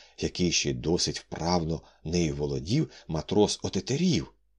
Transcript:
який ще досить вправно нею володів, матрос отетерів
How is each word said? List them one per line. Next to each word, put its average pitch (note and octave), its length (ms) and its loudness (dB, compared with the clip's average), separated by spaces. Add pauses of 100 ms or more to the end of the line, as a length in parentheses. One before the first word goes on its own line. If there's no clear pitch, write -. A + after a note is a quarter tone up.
(180)
який E2+ 340 -2
ще C#2+ 220 0
досить D#2+ 460 -2
вправно E2 600 -2 (220)
нею E2 320 0
володів, D2 560 -2 (160)
матрос F2+ 560 2
отетерів D#3 720 0 (260)